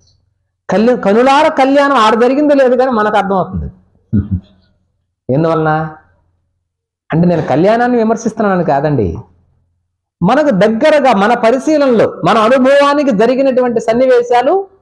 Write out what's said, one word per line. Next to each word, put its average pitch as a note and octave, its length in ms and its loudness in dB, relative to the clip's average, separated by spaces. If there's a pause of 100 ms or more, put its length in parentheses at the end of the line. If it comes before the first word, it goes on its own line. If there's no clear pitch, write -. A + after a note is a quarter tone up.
(680)
కళ్య-, A3+ 320 0
కనులార C4 460 2
కళ్యాణం C#4 480 2
ఆడ A3 200 2
జరిగిందో C4+ 400 2
లేదు B3+ 200 2
కానీ C4 160 0
మనకు G#3+ 260 -2
అర్థమవుతుంది. F3 540 -4 (1600)
ఎందువలన D#3 680 -2 (1120)
అంటే E3 180 0
నేను E3+ 140 0
కళ్యాణాన్ని A3 560 0
విమర్శిస్తున్నానని A3 680 -2
కాదండి, C#3 540 -2 (1040)
మనకు B3+ 340 0
దగ్గరగా B3 580 0
మన G3+ 200 0
పరిశీలనలో B3+ 880 0
మన G3+ 140 0
అనుభవానికి C#4 760 2
జరిగినటువంటి B3 680 0
సన్నివేశాలు B3 880 0 (140)